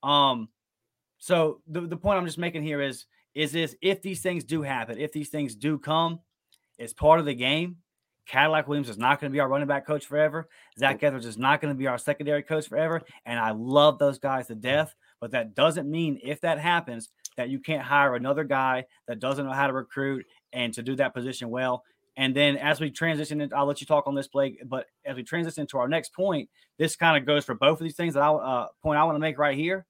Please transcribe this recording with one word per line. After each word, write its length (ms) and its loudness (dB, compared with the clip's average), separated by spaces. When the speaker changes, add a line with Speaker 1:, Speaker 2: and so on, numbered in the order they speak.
Speaker 1:
Um, 460 2
so 500 0
the, 140 -6
the 140 -6
point 220 0
I'm 80 -2
just 120 -8
making 240 -4
here 180 -4
is, 240 -6
is 180 -2
this, 300 -4
if 200 0
these 200 -6
things 200 -2
do 200 -4
happen, 360 -6
if 140 -6
these 160 -8
things 260 -6
do 240 -2
come, 420 0
it's 140 -14
part 280 6
of 60 -2
the 80 -2
game. 420 0
Cadillac 420 2
Williams 200 -2
is 100 -10
not 220 2
gonna 100 -6
be 100 0
our 80 2
running 200 0
back 180 -2
coach 200 -4
forever. 420 0
Zach 180 2
Speaker 2:
Nope. 80 -4
Speaker 1:
Etheridge 220 0
is 120 -10
not 220 4
gonna 140 -2
be 120 -4
our 120 -2
secondary 440 -2
coach 260 -4
forever. 340 -2
And 120 -4
I 140 0
love 460 4
those 200 2
guys 300 -2
to 60 -8
death, 400 -2
but 120 -10
that 220 -4
doesn't 360 2
mean 320 -2
if 200 -8
that 160 0
happens, 520 -2
that 120 -4
you 120 -6
can't 220 -4
hire 340 4
another 280 0
guy 400 0
that 140 -8
doesn't 260 -4
know 60 -6
how 140 2
to 60 0
recruit 540 -4
and 220 -4
to 80 -8
do 140 -4
that 180 0
position 360 -8
well. 340 -2
And 180 0
then 220 4
as 240 0
we 100 -2
transition 500 -2
into, 160 -4
I'll 100 2
let 140 -2
you 60 -14
talk 220 2
on 60 -2
this, 140 -2
Blake, 360 -2
but 220 -8
as 120 -8
we 60 -10
transition 460 -6
to 100 -6
our 100 0
next 240 -2
point, 360 -2
this 200 0
kinda 240 6
goes 240 2
for 100 -4
both 260 4
of 40 -8
these 120 -8
things 180 -2
that 80 2
I, 80 6
uh, 360 0
point 160 0
I 60 6
wanna 160 0
make 180 -2
right 180 2
here. 340 -2